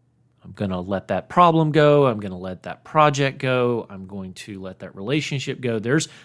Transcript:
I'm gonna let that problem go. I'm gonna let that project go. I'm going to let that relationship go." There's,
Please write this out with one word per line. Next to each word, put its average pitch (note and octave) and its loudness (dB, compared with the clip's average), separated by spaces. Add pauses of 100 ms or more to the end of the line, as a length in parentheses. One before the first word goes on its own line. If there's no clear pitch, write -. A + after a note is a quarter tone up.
(440)
I'm F2+ -16
gonna F#2+ -4
let F#2+ -4
that F#2+ -4
problem D#3+ 4
go. D3 6
I'm G#2+ 0
gonna F#2 -10
let F#2 -10
that - -12
project C#3+ 2
go. B2 0
I'm F#2+ -14
going F#2+ -12
to G2 -14
let F#2 -12
that F#2+ -16
relationship C3+ -4
go." A#2 -2
There's, C3 0 (160)